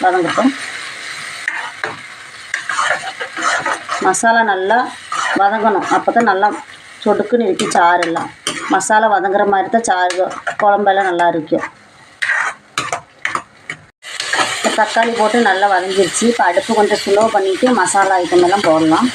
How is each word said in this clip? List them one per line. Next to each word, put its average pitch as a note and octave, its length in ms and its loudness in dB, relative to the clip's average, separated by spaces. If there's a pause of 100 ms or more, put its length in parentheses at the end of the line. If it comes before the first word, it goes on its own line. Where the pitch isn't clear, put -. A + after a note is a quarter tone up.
வதங்கட்டும். F4 480 2 (3500)
மசாலா A3+ 360 2 (100)
நல்லா F#3+ 260 2 (640)
வதங்கணும், G#3 440 2 (100)
அப்போ - 200 0
தான் A#3 160 4
நல்லா F#3+ 160 2 (560)
சொடுக்குன்னு A3+ 460 2
இருக்கு F#3+ 260 -2
சாறு F3 320 4
எல்லாம். E3 220 -4 (460)
மசாலா A3 400 2
வதங்குற G3 380 2
மாதிரி F#3+ 220 0
தான் A3+ 140 2
சாறு F3+ 360 2 (360)
குழம்பெல்லாம் G3 480 2
நல்லா E3+ 240 2
இருக்கும். - 340 -2 (3000)
இப்போ - 240 -2
தக்காளி A3+ 400 2
போட்டு B3 300 2
நல்லா G3 260 2
வதங்கிருச்சு. F#3+ 560 0
இப்போ A3+ 180 0
அடுப்பு F#3+ 300 0
கொஞ்சம் G#3 260 2
ஸ்லோ G#3 200 4 (100)
பண்ணிட்டு F#3+ 320 0 (140)
மசாலா F#3+ 420 2
ஐட்டம் F3 240 4
எல்லாம் G3 220 2
போடலாம். D#3+ 460 4